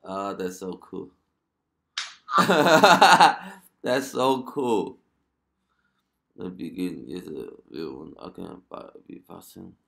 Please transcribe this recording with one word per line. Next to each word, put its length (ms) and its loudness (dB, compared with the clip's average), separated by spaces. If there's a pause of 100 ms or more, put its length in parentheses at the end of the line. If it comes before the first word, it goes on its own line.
Ah, 300 -8
that's 260 -8
so 140 -10
cool. 360 -16 (840)
<laughs> 1600 4 (220)
That's 300 -4
so 320 0
cool. 540 -4 (1400)
The 140 -12
beginning 600 -10
is 180 -12
a 200 -12 (220)
real 280 -12
one. 220 -18
I 100 -16
can 400 -16
buy, 180 -16 (180)
be 220 -18
passing. 460 -20 (140)